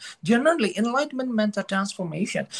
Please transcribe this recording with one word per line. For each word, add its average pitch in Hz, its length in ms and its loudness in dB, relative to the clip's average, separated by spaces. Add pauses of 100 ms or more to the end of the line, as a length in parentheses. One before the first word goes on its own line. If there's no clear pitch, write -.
(220)
Generally, 233 560 4
enlightenment 254 520 0
meant 214 260 0
a 196 60 -2
transformation. 190 840 -4 (140)